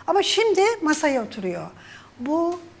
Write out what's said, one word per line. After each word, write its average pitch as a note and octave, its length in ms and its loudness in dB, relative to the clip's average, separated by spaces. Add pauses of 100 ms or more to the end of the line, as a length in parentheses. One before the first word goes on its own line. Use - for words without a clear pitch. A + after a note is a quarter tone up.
Ama F#4 160 2
şimdi G4+ 380 2 (220)
masaya D4+ 400 0
oturuyor. F3 480 -8 (500)
Bu, E4+ 400 -2 (200)